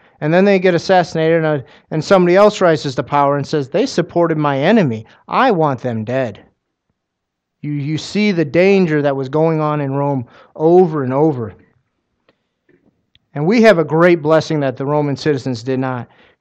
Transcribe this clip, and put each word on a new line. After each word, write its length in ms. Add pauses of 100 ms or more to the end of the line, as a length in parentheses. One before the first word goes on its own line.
(220)
And 120
then 120
they 140
get 160
assassinated, 680
and, 20
uh, 200 (240)
and 140
somebody 320
else 260
rises 340
to 80
power 340
and 100
says, 220
"They 180
supported 500
my 220
enemy. 480 (200)
I 220
want 320
them 220
dead." 420 (1160)
You, 120
you 240
see 340
the 140
danger 560
that 160
was 100
going 320
on 220
in 120
Rome 320 (300)
over 480
and 80
over. 420 (1800)
And 120
we 180
have 140
a 60
great 380
blessing 400
that 160
the 80
Roman 320
citizens 440
did 160
not. 300 (340)